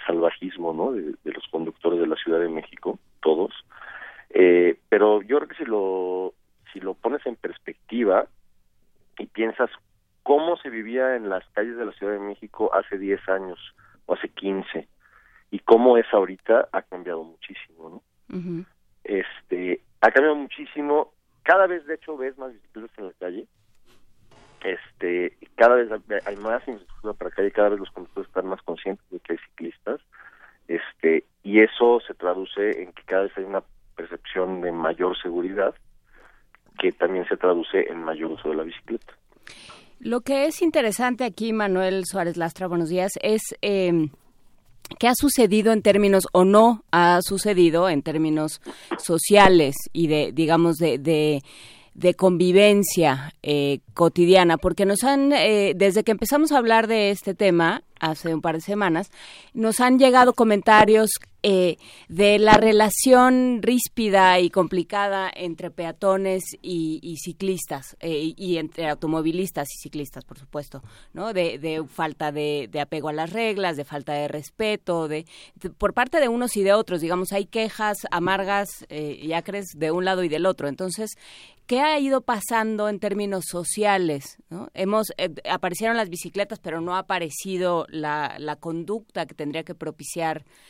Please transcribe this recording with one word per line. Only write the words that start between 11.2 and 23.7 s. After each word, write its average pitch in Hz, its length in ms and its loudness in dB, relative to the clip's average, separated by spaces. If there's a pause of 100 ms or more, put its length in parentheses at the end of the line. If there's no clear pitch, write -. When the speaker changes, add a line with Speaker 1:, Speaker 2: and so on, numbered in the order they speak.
Speaker 1:
las 95 220 -6
calles 117 260 -6
de 117 80 -8
la 101 80 -12
Ciudad 98 180 -8
de 101 80 -6
México 101 540 -6
hace 98 240 -2
diez 98 320 -4
años 95 280 -6 (480)
o 90 100 -2
hace - 140 -12
quince - 600 -8 (640)
y 101 80 -8
cómo 120 380 6
es 117 140 2
ahorita, 98 600 0
ha 90 100 -4
cambiado 87 420 -10
muchísimo, 82 800 -20 (280)
¿no? - 80 -12
Speaker 2:
Ujú. 175 280 -10 (380)
Speaker 1:
Este, 90 800 -6 (180)
ha 110 120 4
cambiado 151 240 2
muchísimo. 147 800 -4 (300)
Cada 190 240 4
vez, 170 180 -6
de 156 100 -8
hecho, 156 220 -14
ves 131 200 -8
más 131 160 -14
bicicletas 113 440 -20
en 104 100 -14
la 90 120 -16
calle. 90 280 -10 (1160)